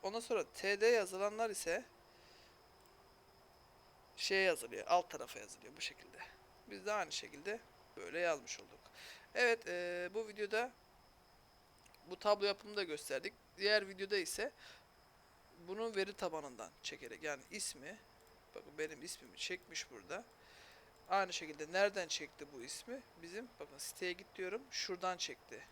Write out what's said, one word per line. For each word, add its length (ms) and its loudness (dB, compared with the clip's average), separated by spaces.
Ondan 180 0
sonra 240 2
T 260 2
D 60 8
yazılanlar 640 4
ise 340 0
şeye 260 4
yazılıyor, 440 2
alt 240 6
tarafa 280 -8
yazılıyor 380 -14
bu 40 -12
şekilde. 380 -8
Biz 200 -8
de 60 2
aynı 200 0
şekilde 480 -6
böyle 220 -4
yazmış 420 0
olduk. 200 -20
Evet, 340 6
e, 460 -2
bu 140 -2
videoda 440 0
bu 120 -10
tablo 280 6
yapımını 300 0
da 60 2
gösterdik. 520 -2
Diğer 320 4
videoda 280 -2
ise 360 0
bunun 380 -2
veri 160 2
tabanından 580 -4
çekerek, 400 -6
yani 280 -2
ismi, 480 -6
bakın 240 -12
benim 240 -4
ismimi 340 -10
çekmiş 540 -4
burada. 340 -8
Aynı 240 4
şekilde 400 -4
nereden 360 4
çekti 440 -4
bu 100 -8
ismi? 400 -8
Bizim, 260 -10
bakın 180 -12
siteye 340 -2
git 140 -8
diyorum, 340 -4
şuradan 460 0
çekti. 540 -6